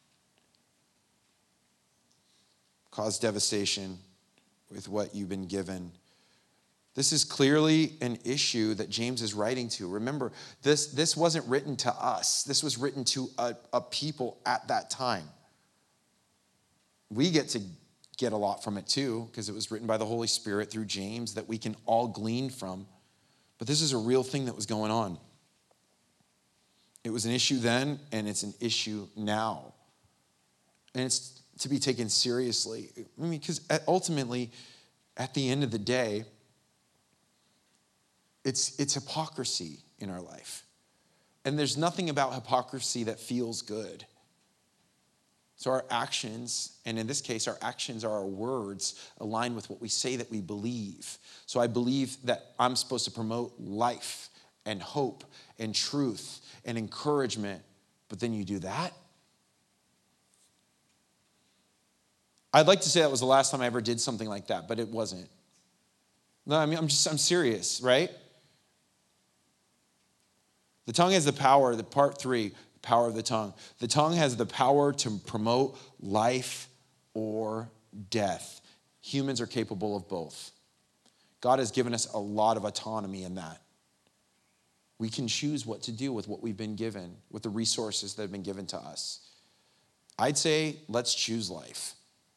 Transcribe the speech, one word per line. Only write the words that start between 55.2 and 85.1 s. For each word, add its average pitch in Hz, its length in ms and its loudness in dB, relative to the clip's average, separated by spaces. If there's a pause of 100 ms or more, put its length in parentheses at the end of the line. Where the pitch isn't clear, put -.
and 110 160 -6
truth - 680 -2 (220)
and 117 140 -4
encouragement, 110 840 -2 (440)
but 98 120 -12
then 117 140 0
you 104 100 -2
do 95 160 -2
that? 107 340 -6 (3500)
I'd 156 140 10
like 190 140 10
to 165 80 0
say 165 120 6
that 151 100 6
was 127 80 0
the 127 60 2
last 135 260 8
time 131 100 0
I 123 40 2
ever 120 160 2
did 117 180 0
something 113 280 -2
like 101 200 -8
that, 87 200 -2
but 113 120 -2
it 110 100 -4
wasn't. 98 400 -6 (1160)
No, 151 120 2
I 156 80 6
mean, 156 120 2
I'm 160 100 2
just, 143 200 4
I'm 156 100 0
serious, 127 640 2
right? 131 300 6 (2750)
The 120 80 -6
tongue 175 180 6
has 180 140 6
the 139 80 4
power, 135 420 8
the 110 80 -2
part 139 360 2
three, 120 300 0
the - 320 -20
power 120 260 6
of 110 80 -2
the 113 60 -2
tongue. 110 320 0 (260)
The 120 80 -2
tongue 151 260 6
has 147 240 4
the 113 80 2
power 143 480 4
to 113 260 -2
promote 120 580 2 (220)
life 117 720 0 (440)
or 110 560 -4 (400)
death. - 520 -2 (400)
Humans 139 400 -2
are 113 60 -2
capable 104 500 -2
of 92 100 -8
both. 85 440 -8 (920)
God 127 180 6
has 123 120 0
given 120 220 2
us 113 200 0
a 113 40 -4
lot 107 380 4
of 107 80 -4
autonomy 101 600 -6
in 90 120 -8
that. 80 260 -10 (1400)
We 113 120 -2
can 117 180 -4